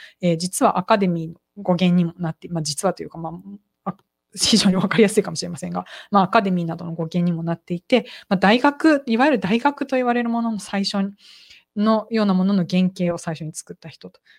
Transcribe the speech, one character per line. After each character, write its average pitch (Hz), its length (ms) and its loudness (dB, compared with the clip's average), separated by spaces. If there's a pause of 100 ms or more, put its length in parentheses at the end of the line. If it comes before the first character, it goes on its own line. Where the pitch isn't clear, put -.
(200)
え 175 140 0
ー、 160 40 0
実 180 280 -2
は 202 120 2
ア 180 60 -2
カ 220 140 4
デ 196 100 2
ミ 165 220 -2
ー - 0 -
の 170 60 -16 (200)
語 196 200 0
源 180 200 4
に 180 80 4
も 170 140 -2
な 165 140 -4
っ - 60 -18
て、 175 120 -18
ま 170 100 -6
あ、 - 20 -2
実 151 240 -6
は 180 80 0
と - 80 -16
い 165 40 -10
う 156 40 -14
か、 - 80 -16
ま 165 120 -10 (560)
あ、 196 60 -4
あ、 - 40 -18 (400)
非 208 220 2
常 196 120 4
に 185 60 4
わ 185 140 0
か - 80 -2
り 220 60 6
や 202 40 6
す 202 100 -2
い 202 60 2
か - 60 -10
も 160 80 -8
し - 80 -8
れ 175 40 -10
ま 170 80 -10
せ 180 120 -10
ん - 20 -10
が、 180 140 -8 (260)
ま 202 80 4
あ、 190 40 4
ア 185 40 0
カ 220 140 2
デ 196 100 -2
ミ 180 120 0
ー - 20 -4
な 160 100 -6
ど 170 80 -12
の 170 80 -10
語 165 140 -6
源 170 140 -4
に 175 120 2
も 165 100 -4
な 165 120 -4
っ 170 100 -8
て - 100 -8
い 170 60 -4
て、 240 260 2 (220)
ま 202 80 0
あ、 - 20 2
大 202 220 4
学、 285 460 4
い 226 100 0
わ 233 120 2
ゆ 311 40 4
る 240 80 2
大 190 200 0
学 285 280 -2
と - 80 -2
言 254 100 0
わ 240 80 2
れ 240 100 0
る 233 60 -4
も 233 120 -2
の 233 100 -2
の 214 80 -6
最 196 240 -4
初 196 300 -2 (640)
の 214 320 2
よ 220 140 0
う - 20 2
な 196 80 2
も 185 100 2
の 196 100 2
の 185 160 2
原 180 240 2
型 175 200 -2
を 170 40 -4
最 160 180 -8
初 160 100 -10
に 160 80 -10
作 - 220 -16
っ - 20 -
た - 100 -20
人 180 220 -20
と - 100 -20 (200)